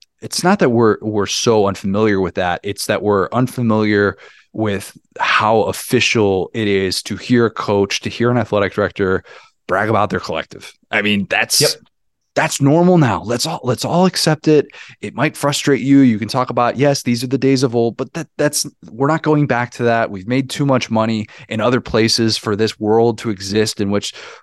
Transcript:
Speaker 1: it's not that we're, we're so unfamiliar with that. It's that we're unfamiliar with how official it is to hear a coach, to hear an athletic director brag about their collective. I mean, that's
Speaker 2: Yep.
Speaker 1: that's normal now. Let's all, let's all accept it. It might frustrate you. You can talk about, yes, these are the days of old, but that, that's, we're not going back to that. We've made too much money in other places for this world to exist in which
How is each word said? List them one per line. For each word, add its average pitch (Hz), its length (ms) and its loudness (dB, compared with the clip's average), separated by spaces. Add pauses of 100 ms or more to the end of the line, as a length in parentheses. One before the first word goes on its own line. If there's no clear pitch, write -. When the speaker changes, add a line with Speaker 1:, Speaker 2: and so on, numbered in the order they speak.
(200)
Speaker 1:
it's - 220 -8
not 190 160 2
that 151 120 4
we're, 117 320 4
we're 107 240 -2
so 110 420 2
unfamiliar 98 520 0
with 90 140 -2
that. 90 300 -2
It's 101 220 -8
that 104 140 0
we're 101 300 0
unfamiliar 107 880 0 (340)
with 101 420 -6 (260)
how 110 420 2
official 101 920 0
it 113 140 -4
is 95 380 0
to 104 120 -8
hear 117 300 2
a 107 40 0
coach, 101 500 -2
to 107 100 -8
hear 117 200 0
an 123 80 2
athletic 101 360 -2
director 95 480 -2 (460)
brag 101 200 0
about 104 220 0
their 95 100 -4
collective. - 520 -10 (180)
I 107 100 -2
mean, 104 300 -2
that's 110 300 -2
Speaker 2:
Yep. - 100 2 (640)
Speaker 1:
that's - 260 -2
normal 170 380 4
now. 107 240 2
Let's 120 240 -4
all, 143 180 -6
let's 123 200 -4
all 175 220 2
accept 160 400 -2
it. 151 200 4 (340)
It 104 140 -10
might 143 240 -2
frustrate 143 420 0
you. 139 200 6
You 120 180 4
can 107 100 -6
talk 127 220 -4
about, 120 260 0
yes, 139 260 0
these 120 220 -2
are - 40 -6
the 131 100 0
days 135 240 2
of 123 120 0
old, 117 220 0
but 131 160 -8
that, 165 240 -10
that's, 147 300 -2 (240)
we're 135 180 -2
not 156 140 0
going 147 240 2
back 120 260 -2
to 123 120 -4
that. 113 260 2
We've 98 180 -10
made 131 220 -2
too 143 160 -2
much 131 240 0
money 110 380 -2 (200)
in 110 140 -6
other 123 180 2
places 113 560 2
for 107 200 -4
this 107 220 -2
world 113 400 2
to 117 120 -6
exist 101 500 -2
in 98 100 -2
which 101 220 -4 (300)